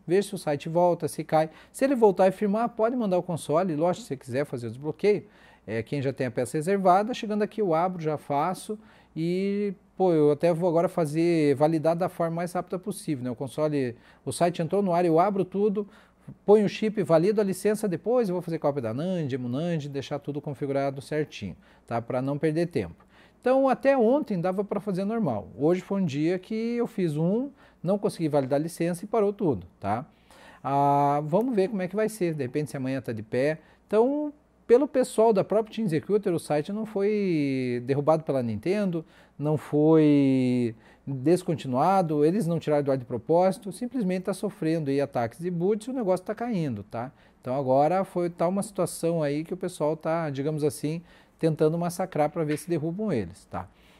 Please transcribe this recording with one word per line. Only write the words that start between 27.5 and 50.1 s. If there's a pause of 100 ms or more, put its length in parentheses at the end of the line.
não
consegui
validar
a
licença
e
parou
tudo, (100)
tá? (580)
Ah,
vamos
ver
como
é
que
vai
ser,
de
repente
se
amanhã
tá
de
pé. (260)
Então, (340)
pelo
pessoal
da
própria
Team
Executor,
o
site
não
foi
derrubado
pela
Nintendo, (340)
não
foi (320)
descontinuado,
eles
não
tiraram
do
ar
de
propósito,
simplesmente
tá
sofrendo
aí
ataques
de
boot
e
o
negócio
tá
caindo,
tá? (300)
Então
agora
foi,
tá
uma
situação
aí
que
o
pessoal
tá,